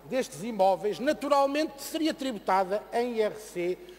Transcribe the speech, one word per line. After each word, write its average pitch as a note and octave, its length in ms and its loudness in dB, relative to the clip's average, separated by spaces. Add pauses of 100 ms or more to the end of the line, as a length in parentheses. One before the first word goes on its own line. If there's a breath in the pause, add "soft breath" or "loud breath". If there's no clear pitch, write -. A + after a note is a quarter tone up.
destes E3+ 380 -4
imóveis, F#3+ 560 2
naturalmente, C#4+ 840 2
seria D#4 300 0
tributada G3 720 0 (100)
em A#3+ 240 0
I A3 60 4
R G#3 140 0
C F3+ 420 -4 (200 loud breath)